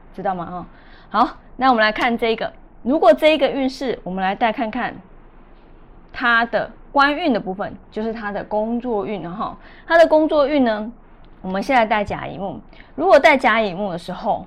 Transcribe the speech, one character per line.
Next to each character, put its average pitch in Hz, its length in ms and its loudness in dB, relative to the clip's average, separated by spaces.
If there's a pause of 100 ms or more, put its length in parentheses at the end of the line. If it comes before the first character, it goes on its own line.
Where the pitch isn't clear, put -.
(120)
知 190 100 -14
道 190 120 -2
吗？ 170 160 -8
哦， 175 160 -12 (420)
好， 233 280 0 (200)
那 262 140 2
我 247 40 6
们 220 60 0
来 214 100 4
看 233 280 -2
这 226 180 0
个， - 160 -8 (300)
如 285 180 0
果 339 140 8
这 311 180 4
一 311 60 2
个 277 100 2
运 262 220 -2
势， 262 340 -6
我 175 60 -8
们 190 120 -6
来 190 120 0
带 220 180 0
看 220 180 -4
看 214 240 -6 (1160)
它 233 340 2
的 208 240 -4 (200)
官 285 260 2
运 320 160 0
的 208 80 0
部 185 140 -6
分， 190 200 -8 (160)
就 214 120 -8
是 226 100 -4
它 214 180 -8
的 196 140 -8
工 220 340 -4
作 233 280 -4
运， 196 160 -8
然 170 100 -10
后 202 240 -10 (300)
它 339 100 2
的 330 100 8
工 311 220 4
作 294 180 2
运 285 160 2
呢， 214 300 -2 (480)
我 185 80 -10
们 190 140 -4
现 269 120 -2
在 233 120 4
带 208 180 0
甲 147 220 -8
乙 143 100 -12
木。 175 240 -10 (340)
如 311 120 -2
果 339 120 8
带 285 200 4
甲 240 240 2
乙 196 100 -2
木 190 180 -6
的 165 60 -6
时 180 160 -10
候， 196 340 -4